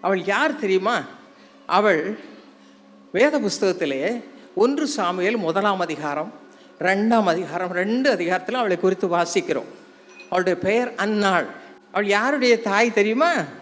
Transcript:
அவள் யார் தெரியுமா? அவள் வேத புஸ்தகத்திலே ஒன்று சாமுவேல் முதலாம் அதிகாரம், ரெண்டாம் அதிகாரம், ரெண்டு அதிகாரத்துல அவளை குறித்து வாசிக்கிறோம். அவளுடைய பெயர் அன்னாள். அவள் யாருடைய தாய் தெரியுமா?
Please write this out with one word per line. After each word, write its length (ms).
அவள் 220
யார் 360
தெரியுமா? 420
அவள் 540
வேத 280
புஸ்தகத்திலே 840
ஒன்று 320
சாமுவேல் 500
முதலாம் 420
அதிகாரம், 540
ரெண்டாம் 440
அதிகாரம், 480
ரெண்டு 420
அதிகாரத்துல 380
அவளை 280
குறித்து 280
வாசிக்கிறோம். 580
அவளுடைய 300
பெயர் 360
அன்னாள். 520
அவள் 160
யாருடைய 540
தாய் 320
தெரியுமா? 400